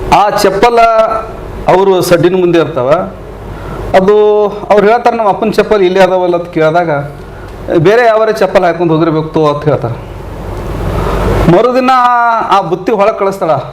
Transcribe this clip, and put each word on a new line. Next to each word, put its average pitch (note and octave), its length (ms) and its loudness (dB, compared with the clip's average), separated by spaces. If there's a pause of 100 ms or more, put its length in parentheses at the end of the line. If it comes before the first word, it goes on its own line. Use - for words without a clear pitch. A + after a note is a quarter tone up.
(160)
ಆ G3+ 140 2
ಚಪ್ಪಲ G#3 480 2 (920)
ಅವರು F#3 340 4
ಸಡ್ಡಿನ F3 380 2
ಮುಂದೆ E3+ 180 2
ಇರ್ತಾವ. C#3 320 0 (1040)
ಅದು G3 200 4 (320)
ಅವ್ರು G3+ 380 0
ಹೇಳ್ತಾರೆ, A#3 300 2
"ನಮ್ಮ A3 120 -2
ಅಪ್ಪನ G#3+ 220 0
ಚಪ್ಪಲ್ G#3 320 0
ಇಲ್ಲೇ F#3 180 2
ಅದಾವಲ್ಲ" F3+ 360 2
ಅಂತ E3+ 120 -6
ಕೇಳಿದಾಗ, D#3+ 420 0 (880)
"ಬೇರೆ G#3+ 280 4
ಯಾವಾರ A3 240 2
ಚಪ್ಪಲ್ F#3+ 340 0
ಹಾಕೊಂಡು E3+ 300 0
ಹೋಗಿರ್ಬೇಕು D#3 340 0
ತೋ" D#3 180 0
ಅಂತ C#3+ 180 -2
ಹೇಳ್ತಾರೆ. B2 300 -2 (1600)
ಮರುದಿನ B3 380 2 (600)
ಆ G3 100 2
ಬುತ್ತಿ F#3 320 -4
ಹೊಳಗೆ G#3+ 260 0
ಕಳಿಸ್ತಾಳ F#3+ 320 -2 (220)